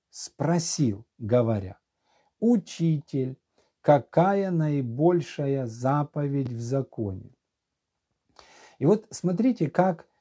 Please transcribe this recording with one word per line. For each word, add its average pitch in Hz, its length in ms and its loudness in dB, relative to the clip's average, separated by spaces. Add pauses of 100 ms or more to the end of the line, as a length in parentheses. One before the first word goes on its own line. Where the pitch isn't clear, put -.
спросил, 147 960 -2 (120)
говоря: 110 600 0 (600)
„Учитель, 160 960 0 (420)
какая 185 720 2
наибольшая 143 1160 0
заповедь 139 840 -2
в 117 100 -8
законе?“» 117 720 -6 (1400)
И 131 80 -2
вот 208 240 2
смотрите, 185 600 0
как 180 380 0 (140)